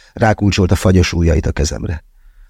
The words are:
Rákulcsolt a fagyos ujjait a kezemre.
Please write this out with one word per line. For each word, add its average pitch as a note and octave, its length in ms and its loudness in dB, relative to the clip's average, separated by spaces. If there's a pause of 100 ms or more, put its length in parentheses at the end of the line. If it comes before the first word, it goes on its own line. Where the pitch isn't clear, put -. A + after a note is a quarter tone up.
(120)
Rákulcsolt G#2 580 0
a G2+ 40 4
fagyos F#2 380 2
ujjait E2 340 0
a C#2+ 60 -2
kezemre. - 520 -6 (460)